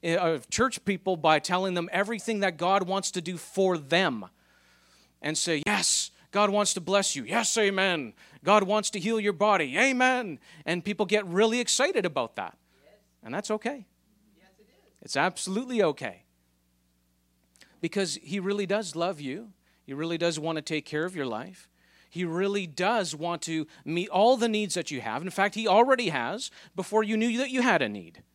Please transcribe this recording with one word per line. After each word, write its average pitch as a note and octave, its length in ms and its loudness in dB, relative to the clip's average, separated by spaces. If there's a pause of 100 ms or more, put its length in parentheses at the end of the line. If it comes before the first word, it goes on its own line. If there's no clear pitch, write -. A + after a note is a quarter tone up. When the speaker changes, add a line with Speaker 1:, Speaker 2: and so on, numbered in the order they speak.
Speaker 1:
uh, E3+ 180 0
of E3 300 -2
church - 360 0
people F#3+ 320 -2
by D#3 220 6
telling F#3 340 0
them E3+ 180 -2
everything G#3 480 -2
that F#3 160 0
God F#3 280 2
wants F#3+ 280 -2
to F3+ 100 -4
do F3+ 140 -6
for F#3 420 0
them. C#3+ 500 0 (960)
And D#3 160 -4
say, D#3 280 0
"Yes, - 460 0 (200)
God G3+ 180 4
wants G3+ 260 2
to G3 40 -4
bless F#3+ 380 2
you. A3+ 80 -8
Yes, A3 320 0
amen. F#3+ 560 2 (320)
God G#3 180 6
wants G#3 280 0
to G#3 100 -6
heal A3 180 0
your G3+ 140 0
body. E3+ 440 2
Amen." B3 640 2 (260)
And E3+ 200 -2
people G3+ 200 -2
get G#3 200 0
really A3 340 2
excited C4+ 460 0
about C3+ 320 -2
that. F#2 200 -8 (680)
And A#2+ 100 -12
that's G#3 180 -6
okay. A3+ 340 -6 (520)
Speaker 2:
Yes, - 220 -20
it - 40 -20
is. - 380 -20
Speaker 1:
It's - 160 -4
absolutely G3 680 0
okay. A#2+ 400 -2 (1600)
Because E3+ 340 -2
he - 240 -6
really G3+ 260 -2
does F#3 300 -2
love E3+ 260 -2
you. E3 280 -8 (360)
He C3+ 80 -12
really E3 240 -4
does D#3+ 220 0
want D#3+ 180 -4
to D3+ 40 -6
take D3+ 240 -4
care D3+ 200 -4
of F#3 100 -8
your C#3+ 100 -4
life. B2+ 420 -10 (420)
He F3+ 160 -4
really F#3+ 400 -2
does F3+ 500 0
want E3 280 -6
to D#3+ 240 -4 (180)
meet F3 240 -4
all A3 260 6
the A3+ 140 0
needs G#3+ 240 -2
that E3+ 160 -4
you C3 120 -6
have. A2+ 200 -4
In F3+ 80 -6
fact, G3+ 260 0
he A3 120 -2
already A#3+ 420 6
has D3 400 -4 (260)
before G#3 280 0
you G#3+ 120 -2
knew A3+ 220 0
that C4 140 -2
you B3+ 100 0
had G#3 200 4
a A2+ 80 -2
need. F2 340 -14 (120)